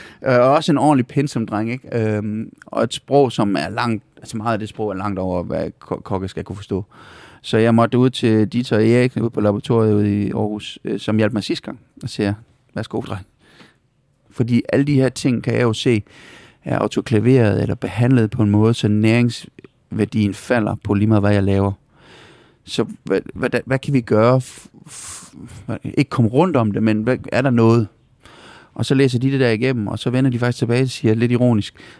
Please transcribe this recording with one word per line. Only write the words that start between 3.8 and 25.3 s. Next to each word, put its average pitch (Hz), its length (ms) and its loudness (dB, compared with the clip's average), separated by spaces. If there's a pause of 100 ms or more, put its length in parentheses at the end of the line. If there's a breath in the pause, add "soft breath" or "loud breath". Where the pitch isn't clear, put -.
altså - 200 -12
meget 113 160 -2
af 104 60 -2
det 107 100 -8
sprog 107 200 -6
er 98 40 -6
langt 95 260 -6
over, 90 240 -4
hvad 80 360 -6
ko-, - 220 -10
kokke 95 260 -6
skal - 160 -10
kunne 95 120 -10
forstå. 101 300 -6 (560 loud breath)
Så - 160 -2
jeg 113 180 4
måtte 117 220 4
ud 127 120 4
til 110 380 2
Dieter 123 300 -2
og 110 100 4
Erik 123 300 2
ude 117 120 -2
på - 120 -4
laboratoriet 107 520 2
ude 104 300 2
i 95 80 -2
Aarhus, 107 520 -6
øh, 110 160 -6
som 113 180 -2
hjalp 110 160 2
mig 104 100 -2
sidste - 220 -6
gang, - 140 -14 (240)
og 120 60 -8
siger, 104 240 -2 (420)
"Værsgo, 110 240 -6
dreng." 95 260 -10 (1080 soft breath)
Fordi 117 380 0
alle 139 160 2
de 147 80 0
her 131 160 4
ting, 123 340 -2
kan 117 100 -2
jeg 113 80 0
jo 117 120 2
se, 113 300 0 (600 loud breath)
er - 160 -2
autoklaveret 107 800 2
eller 107 140 -2
behandlet 117 540 2
på 113 140 -8
en 104 60 0
måde, 107 240 4
så - 140 -2
næringsværdien 107 1500 -2
falder 107 500 -2
på 104 100 -2
lige 101 140 2
meget, 107 140 4
hvad 101 120 2
jeg 101 100 2
laver. 98 280 2 (920 loud breath)
Så - 220 -4 (180)
hvad, - 180 0 (120)
hvad, - 160 -4 (160)
hvad 131 140 -2
kan - 140 -6
vi 131 80 2
gøre? 117 360 4
F-, - 300 -6 (220)
f-, - 880 -14 (200)